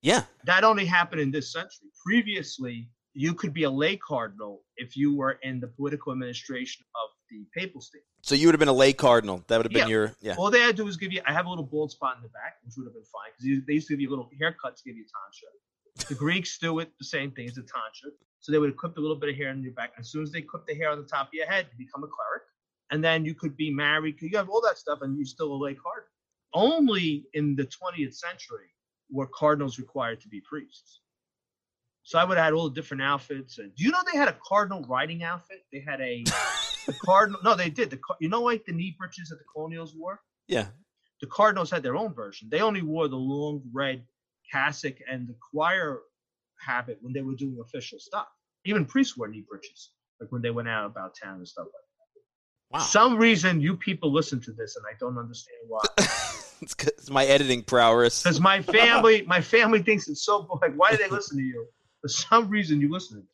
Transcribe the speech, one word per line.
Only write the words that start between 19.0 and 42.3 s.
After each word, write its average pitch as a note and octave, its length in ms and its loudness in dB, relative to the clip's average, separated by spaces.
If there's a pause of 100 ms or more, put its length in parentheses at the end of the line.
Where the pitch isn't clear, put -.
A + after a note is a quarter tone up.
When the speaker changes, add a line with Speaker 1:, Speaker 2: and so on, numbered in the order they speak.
Speaker 2:
little D#3 160 -4
bit D3 120 -6
of C#3 60 -6
hair C#3 160 -8
in C3+ 100 -8
your B2+ 120 -10
back. B2 260 -10
As A#2 100 -16
soon D3+ 140 -8
as D3 80 -10
they E3 100 -8
clipped - 240 -16
the D#3 80 -8
hair D#3 160 -2
on D3 80 -4
the D3 100 -14
top C#3 200 -4
of - 60 -20
your D#3 120 -4
head, F#3 260 -2
you A#2+ 140 -18
become C#3 180 -12
a D3+ 40 -14
cleric. C3 340 -8 (480)
And D#3 140 -2
then E3 200 2
you D#3 120 -6
could D3 200 -8
be D#3 160 -4
married, D3+ 480 0
you E3 160 -6
have G3 140 -2
all A3 120 0
that G#3 180 0
stuff, D3 240 -6
and C3+ 120 -4
you're D3 100 -4
still C#3+ 280 -8
a C3+ 100 -6
lay C#3 120 -6
cardinal. - 320 -12 (460)
Only G3 800 2
in D3 220 0
the C3+ 100 -2
twentieth E3+ 500 -8
century - 520 -14 (440)
were C3+ 160 -4
cardinals D3 500 0
required A#2+ 440 -6
to G#2 80 -20
be G#2 120 -14
priests. - 600 -16 (1040)
So - 140 -2
I E3 80 6
would F3+ 120 2
have D#3+ 80 6
had D#3 80 4
all E3 160 0
the C3+ 60 -10
different C#3+ 280 -8
outfits. C3+ 560 -4
And G2+ 160 -16
do C#3+ 80 -6
you C4 80 2
know F4+ 80 2 (120)
they D#4 60 -2
had C#4+ 100 4
a F3 80 0 (120)
cardinal G3 360 0
riding D3+ 400 -4
outfit? E3+ 360 -10 (120)
They C#3 140 -14
had C#3 160 -8
a, A#2+ 220 -6
Speaker 1:
<laughs> - 640 -6
Speaker 2:
the D3+ 60 -8 (120)
cardinal. G3 380 6
No, G#3+ 120 6
they F3 140 -2
did. F3 220 -2
The - 60 -12
car-, - 220 -8
you D#3+ 100 -2
know, A#3 120 0
like, A#3 240 0
the F#3 80 -8
knee E3+ 240 -6
breeches F3 320 -14
that D#3+ 80 -14
the - 160 -20
colonials D#3+ 420 -10
wore? F3+ 240 -12 (280)
Speaker 1:
Yeah. G#2 200 -2 (540)
Speaker 2:
The C#3 60 -12
cardinals G3 420 2
had E3 140 -4
their C3+ 120 -4
own G3+ 200 -4
version. G#2+ 360 -14